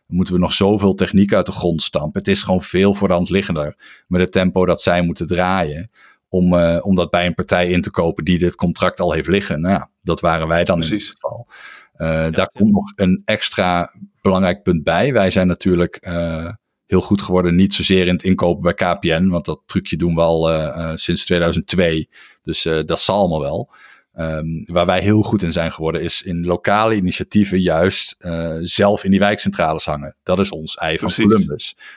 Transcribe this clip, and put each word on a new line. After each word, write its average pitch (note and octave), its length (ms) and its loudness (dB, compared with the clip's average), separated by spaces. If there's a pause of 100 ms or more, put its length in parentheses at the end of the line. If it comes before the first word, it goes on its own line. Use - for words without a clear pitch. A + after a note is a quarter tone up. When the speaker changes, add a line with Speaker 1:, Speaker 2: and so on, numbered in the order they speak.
Speaker 1:
moeten F2+ 280 -2
we F2+ 60 2
nog F2 120 0
zoveel G2 420 2
techniek G2 380 2
uit F#2+ 140 2
de F2+ 60 -10
grond E2+ 300 -2
stampen." D2+ 380 -4
Het F#2 80 -8
is G2 140 2
gewoon F#2 200 0
veel G2 320 2
voor G2 140 0
de F2+ 60 2
hand F2 160 0
liggender E2+ 760 -4
met F2+ 140 0
het F2+ 120 0
tempo F#2 340 2
dat F2 160 0
zij F2 200 2
moeten E2+ 240 -2
draaien F2 640 -2 (380)
om, F2+ 300 2
eh, E2+ 280 2
om G2 80 2
dat F2 160 0
bij F2+ 160 0
een F2 80 -2
partij F2+ 360 -2
in F2+ 100 2
te - 100 -6
kopen E2 340 -2
die F2 140 2
dit F2 180 0
contract F2+ 440 -2
al F2 120 0
heeft D#2 160 -4
liggen. F2+ 320 0
Nou F2+ 140 0
ja, - 160 -6 (120)
dat E2 180 -2
waren E2 280 0
wij E2+ 160 2
dan F2 140 0
Speaker 2:
Precies. D#2+ 140 -2
Speaker 1:
in G#2+ 60 -2 (120)
dit - 100 -20
geval. - 260 -10 (480)
Eh, D#2+ 140 -6
Speaker 2:
Ja, D#2+ 220 0
Speaker 1:
daar F2+ 220 0
Speaker 2:
ja. - 80 -4
Speaker 1:
komt G#2 120 6
nog G2 240 0
een F#2 280 2
extra F2+ 720 -2 (280)
belangrijk F#2+ 400 2
punt E2+ 220 0
bij. F#2+ 280 2
Wij G2+ 180 4
zijn F#2 160 2
natuurlijk, F2 500 0
eh, E2+ 520 -6 (380)
heel F#2 140 2
goed G2+ 220 0
geworden, F2+ 320 2
niet G2 200 4
zozeer F#2 320 2
in F2+ 60 0
het F2+ 100 -2
inkopen F#2 400 0
bij F2 120 0
K F2 260 -2
P - 40 -18
N, E2+ 240 2
want F2 160 -2
dat - 220 -8
trucje - 300 -4
doen E2+ 180 0
we E2 60 0
al, E2 300 2
eh, D#2 160 0
eh, D#2+ 300 -8
sinds - 280 -4
tweeduizend E2+ 420 0
twee. D#2+ 420 0 (340)
Dus, - 220 -4
eh, D#2+ 200 0
dat D#2 160 -2
zal G2 180 2
allemaal E2+ 220 0
wel. D2+ 300 -6 (420)
Ehm, D#2+ 340 -6 (180)
waar F2 220 0
wij F#2 140 2
heel G#2 220 4
goed G#2+ 200 0
in E2 100 -2
zijn E2 200 -2
geworden D#2+ 300 -4
is E2 200 -4
in E2+ 240 -6
lokale G#2 500 2
initiatieven F#2+ 640 0
juist, F2+ 580 0
eh, E2 420 -6
zelf G2+ 440 0
in F#2+ 60 0
die G2 80 6
wijkcentrales G2 680 0
hangen. C#2+ 380 -8
Dat F2+ 160 0
is F#2+ 120 0
ons D#2 260 -10
ei E2 220 -4
van - 100 -4
Speaker 2:
Precies. A2+ 240 0
Speaker 1:
Columbus. E2 440 -2 (200)